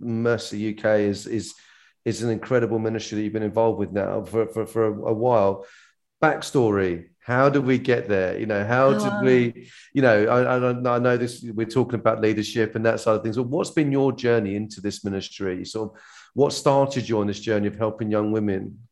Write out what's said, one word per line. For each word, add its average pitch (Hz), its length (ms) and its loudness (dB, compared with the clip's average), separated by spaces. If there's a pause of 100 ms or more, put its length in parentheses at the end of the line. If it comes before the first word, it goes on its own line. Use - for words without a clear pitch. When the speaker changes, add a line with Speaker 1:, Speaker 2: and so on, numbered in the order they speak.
Speaker 1:
Mercy 117 600 -2
U 107 140 -4
K 107 300 2
is, 101 220 -2
is, - 280 -6 (520)
is 110 160 -4
an 117 80 0
incredible 113 480 0
ministry 110 380 -6
that 107 60 -2
you've 104 120 -4
been 110 80 -4
involved 110 360 0
with 95 140 -4
now 98 320 -2
for, 107 220 -2
for, 113 200 -6
for 113 200 0
a, 101 220 -4
a 117 40 2
while. 107 540 2 (560)
Backstory, 104 880 0 (100)
how 131 300 2
did 139 140 2
we 127 140 4
get 120 300 0
there? 92 300 0
You 110 80 -6
know, 101 180 0
how 127 300 4
did - 80 -2
Speaker 2:
Oh. - 200 -2
Speaker 1:
we, 123 480 2 (220)
you 139 80 0
know, 110 240 6
I, 123 320 2
I, 123 400 0
I - 20 0
know 123 200 2
this, 123 240 -6
we're 113 240 -4
talking 123 340 0
about 113 220 0
leadership 107 520 0
and 110 120 -2
that 113 140 2
side 110 160 2
of 107 60 -4
things, 110 140 -4
but 123 120 -2
what's 160 220 -2
been 147 220 0
your 135 180 2
journey 117 460 0
into 107 240 -8
this 101 240 -6
ministry? 95 640 -6
Sort 110 240 -6
of - 100 -20 (320)
what 139 200 2
started 135 560 2
you 110 120 0
on 101 60 0
this 101 140 -4
journey 107 260 0
of 104 100 -4
helping 107 340 -4
young 107 220 0
women? 104 460 -2 (140)